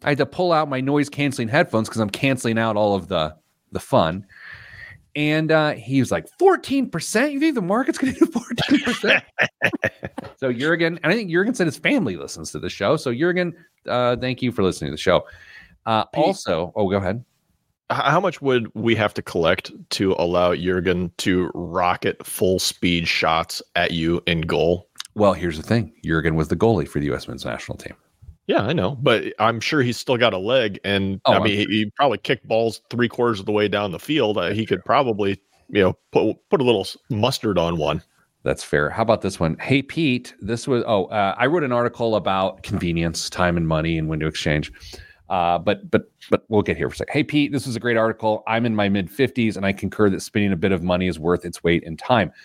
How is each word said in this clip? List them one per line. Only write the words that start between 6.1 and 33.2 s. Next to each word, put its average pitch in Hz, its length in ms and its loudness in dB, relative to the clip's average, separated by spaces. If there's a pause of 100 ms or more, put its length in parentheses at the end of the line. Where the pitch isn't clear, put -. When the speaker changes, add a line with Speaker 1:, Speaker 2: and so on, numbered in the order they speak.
Speaker 1:
like, 98 160 -2 (120)
"Fourteen 294 520 2
percent? 233 420 -2
You 277 80 -4
think 311 140 2
the 240 80 -2
market's 214 360 0
gonna 262 160 0
do - 120 -2
fourteen - 540 -2
percent?" 208 480 -2
<laughs> - 60 -20 (1040)
So 131 140 -2
Jurgen, 165 500 -2
and 156 100 2
I 220 40 2
think 208 160 -4
Jurgen 196 220 2
said 180 120 0
his 143 100 -4
family 165 400 0
listens 78 360 -12
to 76 80 -8
the 90 100 -4
show. 117 260 0
So 139 160 -2
Jurgen, 175 400 0 (360)
uh, 123 280 0
thank 123 240 -4
you 123 120 0
for 104 100 0
listening 80 280 0
to - 20 -8
the 78 80 -8
show. 87 260 2 (580)
Uh, 110 200 0
Speaker 2:
Pete. - 200 -2
Speaker 1:
also, 90 520 -2
oh, 104 120 2
go 98 100 0
ahead. 98 260 -4 (640)
Speaker 2:
H-, 127 80 -2
how 139 220 2
much 190 200 -4
would 127 340 0
we 110 200 2
have 104 200 2
to - 80 -8
collect 87 500 0 (180)
to 95 280 2
allow 87 360 4
Jurgen 90 640 0
to 90 360 0
rocket 87 720 -2
full 92 360 0
speed 85 480 0
shots 82 520 0 (140)
at 87 160 2
you 85 380 0
in 82 140 0
goal? 82 460 0 (280)
Speaker 1:
Well, 101 160 4
here's 82 240 -4
the 80 80 -8
thing. 110 280 0 (120)
Jurgen 80 320 0
was 80 100 2
the 87 100 0
goalie 98 300 2
for - 140 -6
the 73 60 -2
U 65 100 -2
S - 100 -10
men's 64 180 -12
national - 340 -10
team. - 160 -16 (520)
Speaker 2:
Yeah, 285 160 2
I 240 100 0
know, 123 200 2 (100)
but 117 220 4 (160)
I'm 113 180 2
sure 143 240 0
he's 120 160 0
still 131 180 -2
got 117 180 4
a 92 40 -2
leg, 110 460 0
and 98 400 0
Speaker 1:
Oh, 127 80 4
Speaker 2:
I 101 60 6
Speaker 1:
I'm 95 40 2
Speaker 2:
mean, 104 140 2
he, 104 80 0
Speaker 1:
sure. - 80 -2
Speaker 2:
he 107 240 0
probably 127 220 2
kicked - 280 -4
balls 113 340 0 (100)
three 120 180 0
quarters 117 320 0